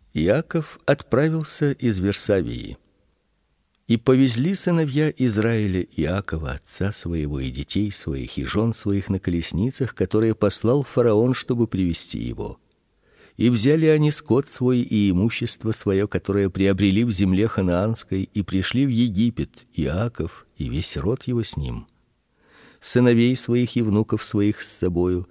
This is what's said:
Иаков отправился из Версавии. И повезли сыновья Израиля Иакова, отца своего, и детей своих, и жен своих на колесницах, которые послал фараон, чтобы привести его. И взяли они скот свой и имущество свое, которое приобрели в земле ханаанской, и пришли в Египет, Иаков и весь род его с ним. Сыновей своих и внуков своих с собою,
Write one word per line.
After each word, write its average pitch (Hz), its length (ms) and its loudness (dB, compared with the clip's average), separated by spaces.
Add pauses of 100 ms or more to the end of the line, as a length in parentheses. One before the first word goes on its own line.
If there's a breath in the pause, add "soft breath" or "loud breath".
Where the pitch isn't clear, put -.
(140)
Иаков 131 680 0
отправился 147 880 0
из 113 260 0
Версавии. 92 800 -2 (1120)
И 117 80 4
повезли 131 580 2
сыновья 156 600 0
Израиля 107 680 0
Иакова, 80 720 -4
отца - 400 -6
своего, 73 480 -6
и 65 100 -6
детей 98 400 -4
своих, 67 480 -8
и 69 60 -4
жен 110 280 0
своих 101 380 -4
на 98 80 0
колесницах, 92 760 -4
которые 110 400 0
послал 113 480 2
фараон, 120 520 2
чтобы 117 320 0
привести 90 520 -4
его. 107 400 -8 (800 soft breath)
И 113 140 4
взяли 139 360 4
они 151 240 4
скот - 380 0
свой 123 320 0
и 104 300 2
имущество 110 600 0
свое, 101 340 0
которое 98 420 0
приобрели 98 560 2
в 120 60 0
земле 98 380 2
ханаанской, 95 840 -2
и 104 100 -2
пришли 104 440 -2
в 135 40 0
Египет, 113 840 -2
Иаков 82 720 -4 (100)
и 73 120 -6
весь - 280 -6
род 92 280 -4
его 120 180 -2
с - 140 -8
ним. 60 300 -8 (920 soft breath)
Сыновей 123 560 4
своих 120 400 0
и 120 60 2
внуков 107 400 0
своих 104 400 0
с - 80 -10
собою, 90 600 0